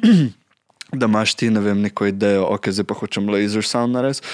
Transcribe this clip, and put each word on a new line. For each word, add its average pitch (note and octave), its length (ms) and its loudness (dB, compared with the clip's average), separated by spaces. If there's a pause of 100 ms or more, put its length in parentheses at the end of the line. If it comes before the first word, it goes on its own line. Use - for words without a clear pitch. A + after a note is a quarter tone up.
(340)
<clears throat> - 600 -20
da B2+ 120 -2
imaš G#2+ 280 2
ti, A#2 160 -2
ne A2 100 2
vem, G2+ 200 0
neko G#2 260 -2
idejo, G2 420 2
"Okej, G2+ 260 -2
zdaj G2 120 -2
pa G#2 100 -6
hočem G2+ 300 -6
laser G#2 380 0
sound A#2+ 280 -2
narediti," B2+ 300 -2 (120)